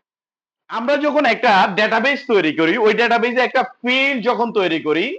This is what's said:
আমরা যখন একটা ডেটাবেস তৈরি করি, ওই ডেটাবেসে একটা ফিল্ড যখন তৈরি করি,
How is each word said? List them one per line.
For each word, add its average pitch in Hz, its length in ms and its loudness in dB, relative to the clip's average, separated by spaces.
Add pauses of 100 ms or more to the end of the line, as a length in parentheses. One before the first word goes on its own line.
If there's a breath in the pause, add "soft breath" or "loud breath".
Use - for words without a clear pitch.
(680)
আমরা 240 300 -2
যখন 285 280 0
একটা 220 500 2
ডেটাবেস 214 520 0
তৈরি 165 280 2
করি, 165 220 2
ওই 220 160 2
ডেটাবেসে 233 480 0
একটা 240 220 0
ফিল্ড 262 600 -4
যখন 226 260 -2
তৈরি 180 280 -2
করি, 165 400 -4